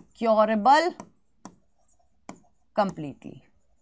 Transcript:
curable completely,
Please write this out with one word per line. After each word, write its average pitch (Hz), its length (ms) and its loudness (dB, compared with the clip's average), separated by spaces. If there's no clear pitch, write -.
curable 226 720 2
completely, 165 580 -6